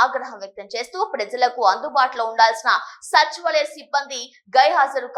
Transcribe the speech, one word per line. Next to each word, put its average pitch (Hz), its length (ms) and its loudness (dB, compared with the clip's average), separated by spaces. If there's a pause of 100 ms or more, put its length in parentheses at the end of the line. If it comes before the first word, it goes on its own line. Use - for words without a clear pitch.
ఆగ్రహం 254 400 -2
వ్యక్తం 196 320 -18
చేస్తూ 247 240 -10 (160)
ప్రజలకు 240 580 -2
అందుబాటులో 254 600 -2
ఉండాల్సిన 226 380 2 (420)
సచివాలయ 311 520 0 (100)
సిబ్బంది 277 460 -6 (380)
గైహాజరు 277 600 2